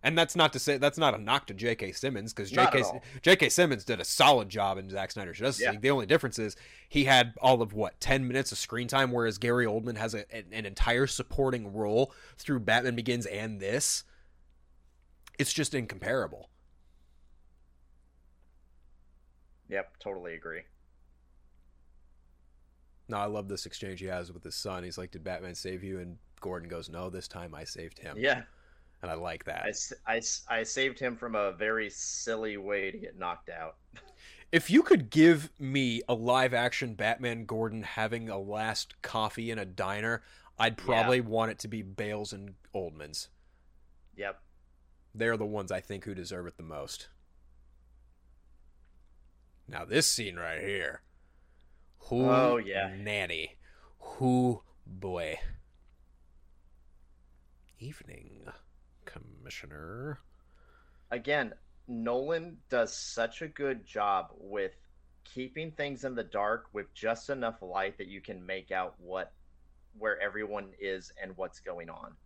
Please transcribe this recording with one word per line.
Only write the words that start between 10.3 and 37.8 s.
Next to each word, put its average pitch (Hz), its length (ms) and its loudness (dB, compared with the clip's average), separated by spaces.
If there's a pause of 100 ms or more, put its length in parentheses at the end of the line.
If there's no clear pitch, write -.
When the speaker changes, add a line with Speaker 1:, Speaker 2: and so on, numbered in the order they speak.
Speaker 1:
an, 110 180 -10
an 110 160 -6
entire 120 400 4
supporting 123 680 0
role 107 400 4 (240)
through 135 220 0
Batman 117 360 4
Begins 120 300 0
and 104 340 -6
this. 104 440 0 (1400)
It's 143 120 2
just 147 220 0
incomparable. 107 760 -2 (3250)
Speaker 2:
Yep, 95 300 -4
totally 90 360 -8
agree. 82 260 -10 (2500)
Speaker 1:
No, 110 80 -4
I 101 80 0
love 104 220 -4
this 98 180 -6
exchange 92 340 -10
he 95 80 -10
has 90 240 -6
with 85 120 -16
his 80 120 -12
son. 92 280 -6
He's 87 140 -10
like, 90 140 -10
"Did 82 120 -14
Batman 90 320 -8
save 92 280 -8
you?" 95 160 -6
And 87 180 -12 (240)
Gordon 87 280 -8
goes, 85 200 -8
"No, 90 200 -8
this 90 180 -10
time 87 280 -12
I 78 80 -12
saved - 360 -12
him." 82 180 -12
Speaker 2:
Yeah. 123 260 0 (580)
Speaker 1:
And 87 100 -6
I - 20 -2
like 82 320 -6
that. 82 180 -6
Speaker 2:
I 101 60 -2
s-, - 240 -8 (140)
I 113 100 0
s-, - 320 -6
I 113 140 0
saved 131 360 -2
him 123 160 -2
from 113 200 -6
a 101 160 2
very 107 380 0
silly 110 680 -4
way 98 340 -2
to 143 60 -10
get - 200 -12
knocked 87 320 -6
out. 80 260 -10 (180)
<laughs> - 80 -20 (480)
Speaker 1:
If 170 200 4
you 247 120 10
could 180 280 6
give 156 500 8
me 131 480 2
a 123 60 4
live-action 123 840 2
Batman 117 480 -2
Gordon 110 400 -2